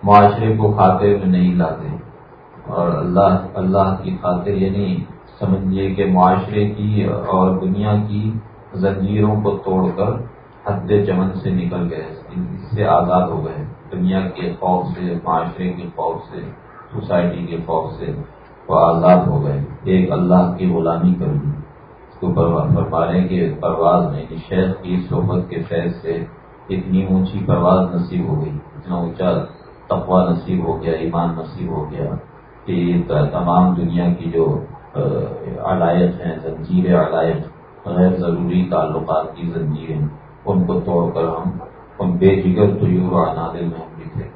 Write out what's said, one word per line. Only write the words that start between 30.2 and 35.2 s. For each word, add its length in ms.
نصیب 340
ہو 160
گیا، 100
ایمان 360
نصیب 420
ہو 200
گیا 200
کہ 80
یہ 360
ت-، 240
تمام 420
دنیا 400
کی 160
جو، 300
آ، 40